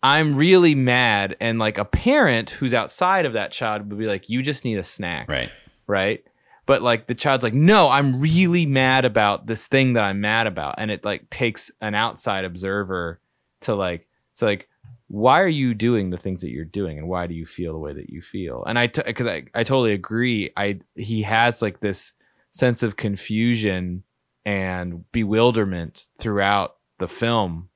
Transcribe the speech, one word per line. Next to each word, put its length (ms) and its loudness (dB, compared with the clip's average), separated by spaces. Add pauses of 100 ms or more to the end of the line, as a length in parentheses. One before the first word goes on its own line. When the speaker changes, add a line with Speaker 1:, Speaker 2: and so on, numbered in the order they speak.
Speaker 1:
I'm 320 4
really 420 6
mad. 640 2
And, 180 -2
like, 200 0
a 60 -2
parent 640 2
who's 220 -4
outside 540 0
of 60 -2
that 180 -4
child 380 -4
would 100 -8
be 80 -4
like, 220 -4
"You 140 -2
just 220 -6
need 140 -2
a 60 -6
snack." 440 -8
Speaker 2:
Right. 220 -4 (380)
Speaker 1:
Right. 360 -2 (440)
But, 140 4
like, 260 2
the 60 -2
child's 280 0
like, 120 0
"No, 340 8
I'm 320 2
really 460 4
mad 400 4
about 400 2
this 200 -6
thing 280 2
that 100 2
I'm 160 -2
mad 260 2
about." 300 -6
And 140 -6
it, 140 -6
like, 260 -6
takes 400 -4 (100)
an 160 -6
outside 480 -2
observer 760 -6 (420)
to, 120 -2
like, 320 -4 (280)
so, 100 -4
like, 240 -2 (400)
"Why 320 4
are 80 2
you 240 0
doing 380 0
the 80 -8
things 240 -8
that 80 -8
you're 160 -10
doing, 320 -6
and 100 -10
why 180 -4
do 80 -8
you 120 -10
feel 260 -8
the 60 -8
way 160 -10
that 160 -14
you 100 -14
feel?" 460 -10
And 120 -2
I 80 2
t-, 160 -2 (120)
'cause 120 -4
I, 180 -4 (100)
I 100 0
totally 300 2
agree. 640 -2
I, 200 -2 (160)
he 280 -4
has, 400 2
like, 180 -4
this 320 -4 (380)
sense 320 0
of 140 -2
confusion 1040 -2 (420)
and 680 -6
bewilderment 960 0 (140)
throughout 580 0 (220)
the 100 -4
film 680 -2